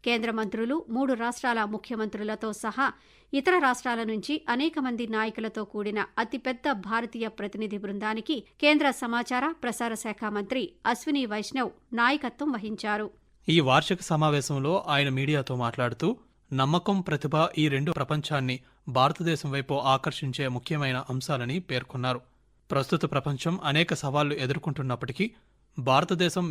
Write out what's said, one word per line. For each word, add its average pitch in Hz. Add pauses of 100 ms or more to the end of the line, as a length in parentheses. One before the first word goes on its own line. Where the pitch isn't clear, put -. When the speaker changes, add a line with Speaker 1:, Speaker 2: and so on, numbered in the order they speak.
Speaker 1:
కేంద్ర 233
మంత్రులు, 226
మూడు 262
రాష్ట్రాల 233
ముఖ్యమంత్రులతో 214
సహా 247 (460)
ఇతర 311
రాష్ట్రాల 247
నుంచి 220 (160)
అనేక 302
మంది 240
నాయకులతో 220
కూడిన 208 (180)
అతిపెద్ద 254 (100)
భారతీయ 226
ప్రతినిధి 208
బృందానికి 214 (220)
కేంద్ర 294
సమాచార 247
ప్రసార 233
శాఖ 214
మంత్రి 208 (220)
అశ్విని 269
వైష్ణవ్ 214 (220)
నాయకత్వం 269
వహించారు. 214 (400)
Speaker 2:
ఈ 165
వార్షిక 143
సమావేశంలో 151 (120)
ఆయన 139
మీడియాతో 135
మాట్లాడుతూ, 123 (420)
నమ్మకం, 160
ప్రతిభ 151 (220)
ఈ 156
రెండు 143
ప్రపంచాన్ని 143 (320)
భారతదేశం 151
వైపు 139 (120)
ఆకర్షించే 135
ముఖ్యమైన 131 (100)
అంశాలని 131
పేర్కొన్నారు. 127 (500)
ప్రస్తుత 135
ప్రపంచం 147
అనేక 156
సవాళ్లు 147
ఎదుర్కొంటున్నప్పటికీ 131 (520)
భారతదేశం 165